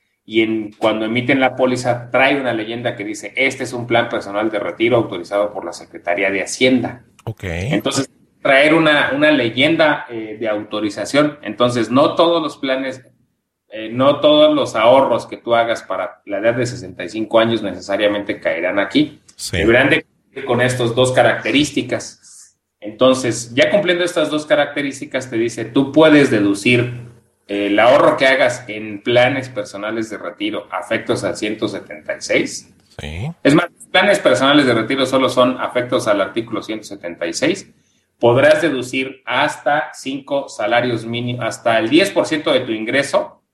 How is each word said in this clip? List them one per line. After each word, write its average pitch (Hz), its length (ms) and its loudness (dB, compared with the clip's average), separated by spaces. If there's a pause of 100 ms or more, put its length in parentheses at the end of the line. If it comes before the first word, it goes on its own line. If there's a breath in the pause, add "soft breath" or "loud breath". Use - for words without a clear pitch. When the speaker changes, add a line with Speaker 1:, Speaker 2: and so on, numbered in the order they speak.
(240 soft breath)
Speaker 1:
y 110 180 2
en, 110 300 -2
cuando 110 340 -2
emiten 123 340 0
la 131 160 2
póliza 123 540 -2
trae 139 300 0
una 123 120 -2
leyenda 113 420 -6
que 98 100 -10
dice, 104 300 -10
"Este 131 300 -2
es 117 80 -8
un 117 140 -8
plan 117 220 2
personal 107 420 -4
de 104 100 -4
retiro 113 360 0
autorizado 101 560 -2
por 87 120 -10
la 85 80 -8
Secretaría 87 580 -4
de 98 120 -2
Hacienda". 127 640 0 (200)
Speaker 2:
Ok. - 200 -12
Speaker 1:
Entonces, 104 640 -4 (300)
traer 143 340 4
una, 151 380 2
una 151 200 2
leyenda, 143 760 2
eh, 110 300 -10
de 113 100 -4
autorización. 107 920 -2
Entonces, 120 480 0
no 147 240 4
todos 170 260 2
los 147 180 -6
planes, 131 460 -4 (640)
eh, 110 240 -12
no 135 280 2
todos 151 340 6
los 127 220 -2
ahorros 117 500 4
que 101 100 -12
tú 117 200 -2
hagas 117 260 0
para 92 420 -8
la 98 140 -6
edad 117 160 2
de 123 120 -2
sesenta 90 380 -10
y 87 40 -10
cinco 110 320 0
años 113 220 2
necesariamente 101 760 -2
caerán 87 400 -2
aquí. 139 420 0 (140)
Speaker 2:
Sí. - 220 -8
Speaker 1:
Deberán 113 340 4
de 156 140 2
cumplir - 400 -16
con 120 160 0
estas 123 340 0
dos 127 160 2
características. 120 1500 -2 (220)
Entonces, 120 720 0
ya 147 160 2
cumpliendo 175 360 2
estas 160 260 -2
dos 151 160 -4
características, 139 840 -2
te 117 80 -6
dice, 117 300 -4
tú 135 260 0
puedes 151 380 6
deducir, 113 800 0 (360)
eh, 101 200 -4
el 104 120 2
ahorro 127 380 6
que 135 100 2
hagas - 420 2
en 107 340 -12
planes 123 480 2
personales 107 580 -8
de 104 80 -10
retiro 92 540 -8
afectos 104 540 -4
al 87 120 -4
ciento 107 320 -4
setenta - 480 -10
y - 60 -16
seis. - 500 -4 (260)
Speaker 2:
Sí. 85 320 -10 (120)
Speaker 1:
Es 143 120 4
más, - 140 2 (240)
planes 185 260 4
personales 135 460 4
de 123 80 4
retiro 127 320 0
solo 131 240 2
son 127 320 2
afectos 123 480 -2
al 101 140 2
artículo 110 400 -6
ciento 110 220 -10
setenta 85 420 -10
y 82 80 -6
seis. - 360 -2 (480)
Podrás 131 420 6
deducir 131 640 -4
hasta 143 720 -2
cinco 135 560 -6
salarios 117 560 -2
mínimos, 120 360 -6
hasta 113 360 -2
el 113 100 0
diez 175 220 4
por - 160 0
ciento 156 260 -2
de 131 80 2
tu 113 120 -6
ingreso 123 720 -2 (120)